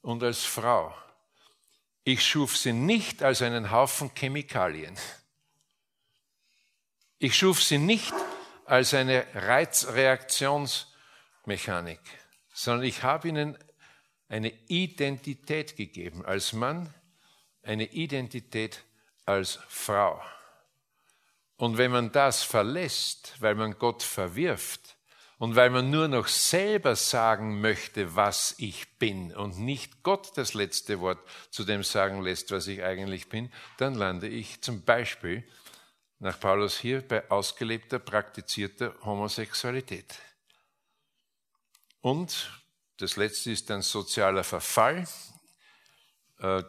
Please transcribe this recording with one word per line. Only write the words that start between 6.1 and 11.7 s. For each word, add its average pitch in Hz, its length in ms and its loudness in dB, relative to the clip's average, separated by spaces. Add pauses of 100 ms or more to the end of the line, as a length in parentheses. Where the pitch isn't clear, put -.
Ich 135 180 4
schuf 190 240 6
sie - 160 4
nicht 202 380 2 (500)
als 127 300 6
eine 131 400 4
Reizreaktionsmechanik, 123 2750 0 (500)